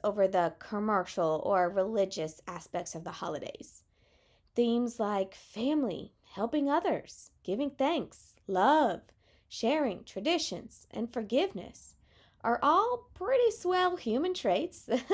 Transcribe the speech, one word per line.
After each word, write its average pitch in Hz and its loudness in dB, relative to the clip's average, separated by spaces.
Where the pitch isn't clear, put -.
over 202 2
the 175 2
commercial 190 0
or 180 4
religious 190 -2
aspects 175 -8
of 160 -10
the 170 -8
holidays. - -10
Themes 240 2
like 202 0
family, 240 -2
helping 277 0
others, 285 -2
giving 254 -2
thanks, - -2
love, 214 4
sharing, 254 0
traditions, - -4
and 233 -6
forgiveness 233 -2
are 233 0
all 427 2
pretty 480 4
swell 359 0
human 320 -2
traits 233 -2